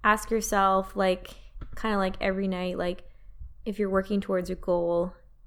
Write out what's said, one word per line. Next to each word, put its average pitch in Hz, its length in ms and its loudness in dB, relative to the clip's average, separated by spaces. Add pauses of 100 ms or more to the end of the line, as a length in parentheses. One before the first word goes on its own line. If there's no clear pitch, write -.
Ask 214 280 4
yourself, 196 640 2
like, 185 360 0 (440)
kinda 214 220 0
like 190 240 2
every 196 260 0
night, 185 300 -2
like, 180 260 -4 (640)
if 208 140 -4
you're 202 100 2
working 196 320 2
towards 185 280 0
a 185 60 -2
goal, 175 580 2 (340)